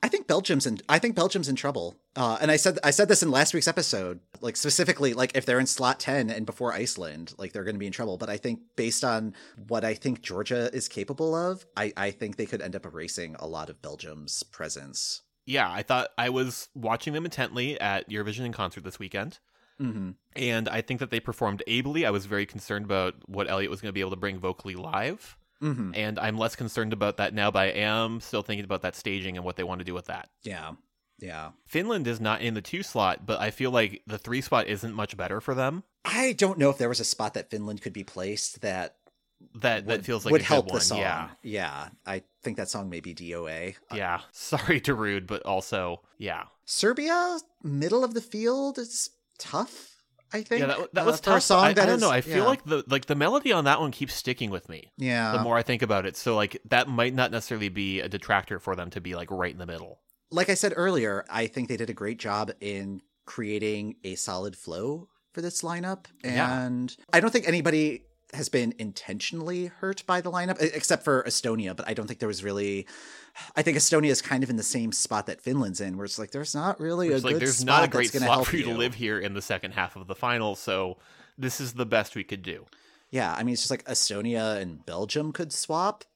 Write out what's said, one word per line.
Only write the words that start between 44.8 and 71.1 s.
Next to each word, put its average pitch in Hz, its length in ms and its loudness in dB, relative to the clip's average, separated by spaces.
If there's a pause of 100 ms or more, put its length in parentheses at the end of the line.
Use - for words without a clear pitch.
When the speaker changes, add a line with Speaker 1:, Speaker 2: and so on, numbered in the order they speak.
Speaker 2:
Darude, 104 460 0
but 101 160 -6
also, 92 580 -2 (160)
yeah. 87 260 -6 (220)
Speaker 1:
Serbia, 330 760 0 (240)
middle 165 400 2
of 240 100 -2
the 233 80 -2
field, 247 560 -2
is 233 320 -4 (280)
tough, - 580 -6 (380)
I 214 80 -2
think, 233 200 0
Speaker 2:
Yeah, 139 60 2
that, - 260 -2
that 175 100 2
Speaker 1:
uh, - 20 4
Speaker 2:
was 220 160 4
Speaker 1:
for - 100 0
a - 40 8
Speaker 2:
tough. 180 80 6
Speaker 1:
song 190 220 10
Speaker 2:
I, 202 80 8
Speaker 1:
that 202 100 8
Speaker 2:
I - 20 8
don't 226 120 8
Speaker 1:
is, 226 40 4
Speaker 2:
know. 202 80 8
I 127 120 6
feel 156 160 0
Speaker 1:
yeah. 196 80 6
Speaker 2:
like 269 200 4
the, 151 220 2
like, 131 180 2
the 147 100 2
melody 240 380 4
on 165 120 4
that 143 140 6
one 151 120 0
keeps 131 220 -6
sticking 127 360 -2
with 92 200 -6
me. 82 280 -16
Speaker 1:
Yeah. 120 360 2
Speaker 2:
The 107 100 4
more 117 140 4
I 117 60 6
think 123 200 2
about 101 220 4
it. 92 120 -4
So, 117 180 2
like, 104 220 2 (120)
that 123 200 6
might 123 240 2
not 127 180 2
necessarily 107 380 -4
be 95 320 -2
a - 80 -4
detractor 98 500 0
for 95 160 -4
them 87 160 -8
to 98 100 -8
be, 90 140 -8
like, 85 160 -8
right 90 220 -2
in 92 60 -14
the 87 60 -8
middle. 82 340 -12 (320)
Speaker 1:
Like 170 180 2
I 196 60 4
said 190 200 2
earlier, 131 540 2
I 113 180 0
think 120 220 -4
they 120 80 -2
did 110 140 -4
a - 20 -4
great 104 240 -4
job 104 420 -2
in 98 420 -6 (240)
creating 107 800 -4
a 92 120 -8
solid 95 400 -6
flow 120 540 -8 (240)
for 170 80 -8
this 175 200 -6
lineup. 175 440 -6 (180)
Speaker 2:
Yeah. 127 420 0
Speaker 1:
And 123 300 -4 (160)
I 170 80 8
don't 220 120 4
think 220 160 2
anybody 156 580 2 (280)
has 143 160 -4
been 120 300 2
intentionally 160 880 -6
hurt 190 400 -6
by 180 140 2
the 170 100 -4
lineup, 180 280 0
e-, 156 140 4
except 156 300 2
for 135 240 4